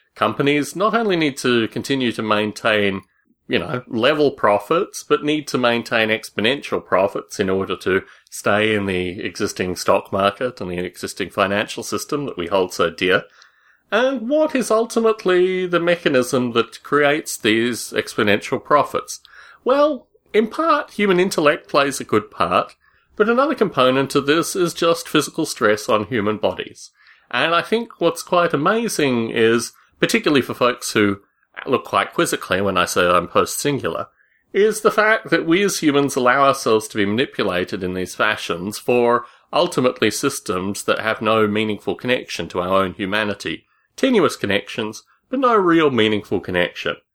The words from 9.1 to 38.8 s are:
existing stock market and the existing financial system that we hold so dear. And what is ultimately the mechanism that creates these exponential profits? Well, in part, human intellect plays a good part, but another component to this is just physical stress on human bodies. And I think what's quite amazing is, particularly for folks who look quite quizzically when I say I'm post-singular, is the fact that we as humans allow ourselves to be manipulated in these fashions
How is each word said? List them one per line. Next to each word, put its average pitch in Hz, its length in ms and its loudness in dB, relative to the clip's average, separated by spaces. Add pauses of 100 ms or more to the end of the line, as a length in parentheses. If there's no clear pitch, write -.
existing 92 560 -4
stock - 360 0
market 101 480 -2
and 92 100 -8
the 87 80 -6
existing 90 520 -8
financial 104 520 -2
system 143 440 -6
that - 100 -10
we 85 120 -6
hold 92 260 0
so 87 160 0
dear. 90 340 0 (640)
And 240 380 0
what 302 260 2
is 254 160 -2
ultimately 202 960 0
the 175 140 0
mechanism 135 720 0
that 117 300 -2
creates 147 560 0
these 113 540 0
exponential 107 720 -2
profits? - 580 -2 (440)
Well, 277 440 0 (260)
in 220 140 4
part, 311 420 0
human 196 280 2
intellect 175 500 2
plays 139 320 0
a 120 40 -10
good - 260 0
part, 90 440 0 (420)
but 208 120 2
another 262 260 2
component 135 560 2
to 143 100 2
this 151 360 0
is 175 180 0
just 165 340 0
physical 156 380 -2
stress 107 420 0
on 107 180 0
human 107 320 -2
bodies. - 520 -4 (400)
And 151 240 0
I 170 80 2
think 226 380 -4
what's 170 240 0
quite 175 280 2
amazing 147 760 0
is, 113 420 2 (280)
particularly 165 420 2
for 120 120 -8
folks - 400 -2
who 101 260 2 (440)
look - 200 0
quite - 280 -2
quizzically 147 480 0
when 98 160 0
I 90 100 4
say 92 200 2
I'm 87 220 2
post-singular, 107 800 -2 (440)
is 208 280 2
the 226 100 2
fact 220 400 0
that 160 160 0
we 165 160 4
as 196 160 0
humans 143 380 2
allow 127 260 4
ourselves 123 460 2
to - 80 -14
be 104 100 2
manipulated 101 800 -2
in 90 100 -4
these 92 220 -6
fashions 107 640 -2